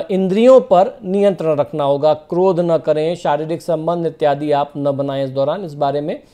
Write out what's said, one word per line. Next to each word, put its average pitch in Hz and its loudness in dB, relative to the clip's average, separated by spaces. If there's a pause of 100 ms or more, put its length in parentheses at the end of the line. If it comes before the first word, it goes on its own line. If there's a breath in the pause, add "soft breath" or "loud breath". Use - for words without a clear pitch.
(100)
इंद्रियों 202 6
पर 208 2
नियंत्रण 185 0
रखना 147 -4
होगा, 143 2
क्रोध 175 0
न 170 2
करें, 156 0
शारीरिक 156 -4
संबंध 165 -2
इत्यादि 147 -2
आप 143 0
न 143 -2
बनाएं 139 -4
इस 135 -6
दौरान। 143 -2
इस 151 -12
बारे 143 -2
में 180 -8 (120)